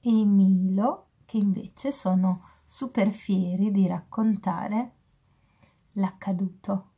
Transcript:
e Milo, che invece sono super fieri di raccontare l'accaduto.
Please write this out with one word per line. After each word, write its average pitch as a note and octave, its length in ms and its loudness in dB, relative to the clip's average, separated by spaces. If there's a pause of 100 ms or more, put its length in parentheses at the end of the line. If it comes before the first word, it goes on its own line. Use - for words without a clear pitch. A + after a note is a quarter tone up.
e A3 180 4
Milo, G3 840 2 (160)
che - 120 -8
invece G3+ 540 -2
sono F#3 540 0 (200)
super A3 460 -4
fieri F#3+ 640 -2
di G3 160 2
raccontare G3+ 1040 -4 (1000)
l'accaduto. F#3+ 1040 -6